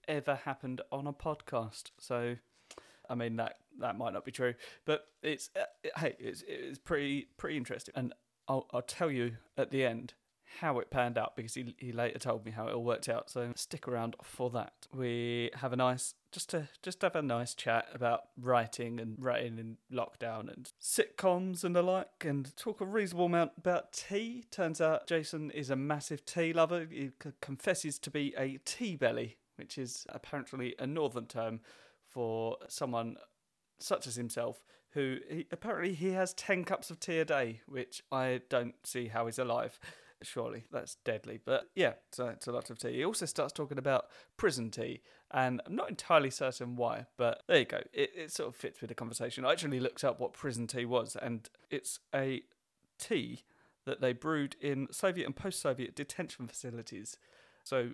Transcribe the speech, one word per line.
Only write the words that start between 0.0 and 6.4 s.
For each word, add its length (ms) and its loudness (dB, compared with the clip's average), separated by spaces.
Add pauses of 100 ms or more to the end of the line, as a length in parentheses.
ever 280 2
happened 460 -6 (100)
on 160 -4
a 60 -4
podcast. 720 -4 (140)
So, 360 0 (760)
I 60 -2
mean, 220 0
that, 180 0 (240)
that 180 -2
might 160 -2
not 120 -4
be 60 -8
true, 220 2 (320)
but 220 2 (160)
it's, 320 -2
uh, 80 2 (200)
it, 140 -2
hey, 220 0
it's, 280 -6